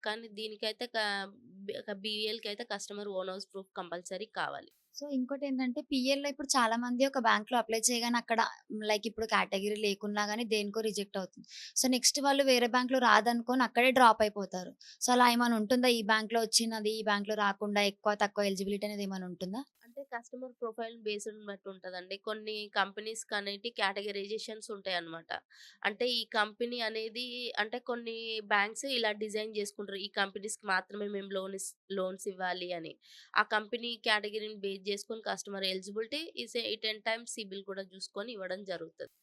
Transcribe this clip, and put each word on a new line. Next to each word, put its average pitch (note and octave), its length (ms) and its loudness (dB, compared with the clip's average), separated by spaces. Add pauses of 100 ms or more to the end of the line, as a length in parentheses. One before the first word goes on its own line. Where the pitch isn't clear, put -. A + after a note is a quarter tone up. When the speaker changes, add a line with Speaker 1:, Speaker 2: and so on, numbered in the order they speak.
Speaker 1:
కానీ A3 300 -6
దీనికైతే G#3+ 560 -6
క-, A3 180 0 (560)
బి-, G3 160 -8 (200)
బీఎల్కే G#3+ 500 -4
అయితే G#3 180 -6
కస్టమర్ G#3 460 -6
ఓన్ F#3 180 -4
హౌస్ F#3+ 180 -8
ప్రూఫ్ F#3+ 260 -14
కంపల్సరీ F3+ 580 -8
కావాలి. D3 380 -6 (240)
Speaker 2:
So, C#4 160 -12
ఇంకోటి C4+ 340 -2
ఏంటంటే C4 400 -2
పీఎల్లో C#4 440 0
ఇప్పుడు C#4+ 200 -8
చాలా A#3 280 4
మంది B3 280 0
ఒక C#4 160 0
బ్యాంక్‌లో A3 380 2
అప్లై A3+ 220 0
చేయగానే A#3+ 380 2
అక్కడ, A#3 220 2 (420)
లైక్ G#3+ 240 2
ఇప్పుడు A3 220 -4
కేటగిరీ G3+ 520 2
లేకున్నా G#3 460 0
గానీ G#3+ 200 -2
దేనికో G#3 340 0
రిజెక్ట్ G3+ 380 -2
అవుతుంది. - 280 -8 (300)
So, - 140 2
నెక్స్ట్ B3+ 300 4
వాళ్ళు C#4 240 6
వేరే B3 240 6
బ్యాంక్‌లో B3 340 2
రాదనుకోని A#3 600 6
అక్కడే B3 280 6
డ్రాప్ A#3 300 10
అయిపోతారు. F#3+ 500 -2 (280)
So, - 120 0
అలా B3 180 10
ఏమైనా A#3+ 260 4
ఉంటుందా? B3 340 4
ఈ A#3 160 4
బ్యాంక్‌లో A3 360 4
వచ్చినది A3 520 2
ఈ A3 100 -4
బ్యాంక్‌లో G3+ 340 2
రాకుండా G#3 480 2
ఎక్కువ G3+ 300 2
తక్కువ G3+ 300 2
ఎలిజిబిలిటీ G3 400 0
అనేది G3+ 200 -4
ఏమైనా F#3+ 220 -6
ఉంటుందా? F#3 340 -6 (180)
Speaker 1:
అంటే B3 280 -16
కస్టమర్ B3 460 -10
ప్రొఫైల్ A3+ 440 -8
బేస్డ్‌ని G#3+ 460 -6
బట్టి G3+ 240 -10
ఉంటదండి. F#3 500 -10
కొన్ని G#3+ 360 -6 (180)
కంపెనీస్ G#3+ 540 -2
కనేటి G3+ 460 -4
కేటగరైజేషన్స్ G#3 1000 -4
ఉంటాయన్నమాట. E3+ 600 -4 (520)
అంటే G#3 280 0
ఈ A#3 200 -4
కంపెనీ A#3 500 0
అనేది A3 460 -4 (320)
అంటే A3 260 -2
కొన్ని A#3 320 -6 (300)
బ్యాంక్స్ G#3 420 2
ఇలా A#3+ 280 2
డిజైన్ G#3+ 380 -4
చేసుకుంటారు. G3+ 440 -6
ఈ G3 140 -8
కంపెనీస్‌కి G3+ 540 -4
మాత్రమే G3+ 420 -2
మేము G3 240 -6
లోన్ G3 240 -4
ఇస్-, - 160 -8 (180)
లోన్స్ F#3+ 380 -4
ఇవ్వాలి F3+ 440 -4
అని. E3 220 -8 (400)
ఆ G#3 140 6
కంపెనీ A3 520 -2
కేటగిరీని G#3+ 580 0
బేస్ G3 280 -6
చేసుకొని G#3 360 -6
customer G3 400 -6
eligibility G3+ 600 -4 (140)
is A#3 220 -8
a A3 180 -2
ten G#3+ 240 -4
times A3+ 300 -4
సిబిల్ G3 340 -8
కూడా G3 220 -8
చూసుకొని G3 460 -10
ఇవ్వడం F#3 320 -6
జరుగుతది. E3 480 -8 (100)